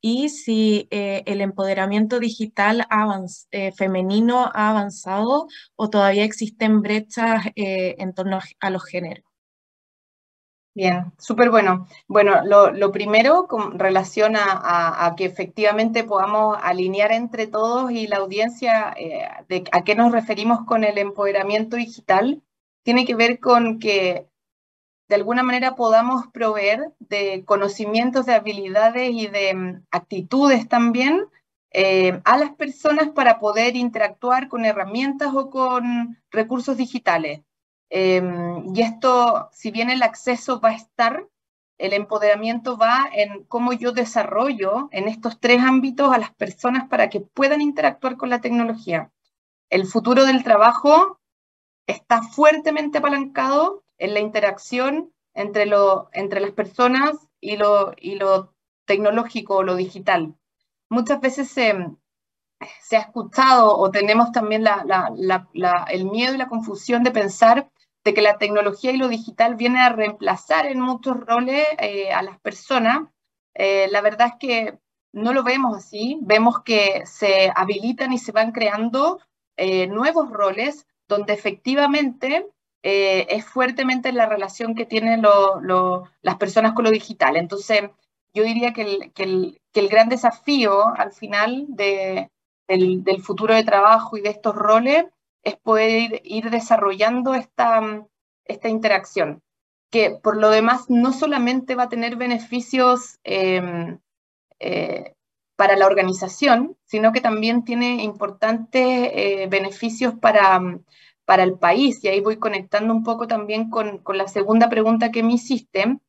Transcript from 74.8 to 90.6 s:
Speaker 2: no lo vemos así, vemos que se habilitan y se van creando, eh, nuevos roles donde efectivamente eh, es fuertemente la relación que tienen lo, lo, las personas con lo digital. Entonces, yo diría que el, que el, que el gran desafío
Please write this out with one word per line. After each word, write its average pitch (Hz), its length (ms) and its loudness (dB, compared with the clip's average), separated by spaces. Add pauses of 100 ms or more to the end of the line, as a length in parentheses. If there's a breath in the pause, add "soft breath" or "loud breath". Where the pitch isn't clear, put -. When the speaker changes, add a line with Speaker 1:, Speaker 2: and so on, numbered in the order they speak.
Speaker 2:
no 220 220 -4
lo 262 100 0
vemos 247 340 -2
así, 233 440 -8
vemos 226 420 2
que 202 420 0
se 190 500 2
habilitan 220 580 -4
y 247 40 -2
se 233 140 -8
van 220 200 0
creando, 233 680 -2 (380)
eh, 185 300 -2
nuevos 269 440 -2
roles 208 560 -4 (200)
donde 202 260 -2
efectivamente 277 1120 -2 (360)
eh, 196 460 0
es 214 160 -4
fuertemente 254 640 -2
la 240 140 2
relación 220 500 -6
que 226 100 -6
tienen 226 360 0
lo, 196 400 6
lo, 185 480 0 (120)
las 185 160 -4
personas 220 360 2
con 233 120 0
lo 220 60 4
digital. 208 440 0
Entonces, 202 540 -2 (440)
yo 214 100 0
diría 233 300 -2
que 226 100 -6
el, 202 300 -6
que 196 100 -6
el, 185 380 -2 (100)
que 214 100 0
el 196 80 0
gran 226 200 6
desafío 247 840 2